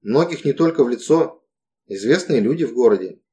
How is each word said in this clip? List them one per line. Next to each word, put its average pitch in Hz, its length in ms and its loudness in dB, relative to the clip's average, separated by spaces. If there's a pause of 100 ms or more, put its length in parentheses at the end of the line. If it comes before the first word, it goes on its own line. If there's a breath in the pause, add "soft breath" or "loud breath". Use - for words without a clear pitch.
многих 151 440 -2
не 143 80 0
только 160 300 2
в 120 60 -2
лицо. 147 560 -2 (400)
Известные 120 540 0
люди 143 260 0
в 117 80 -6
городе". 104 480 2 (120)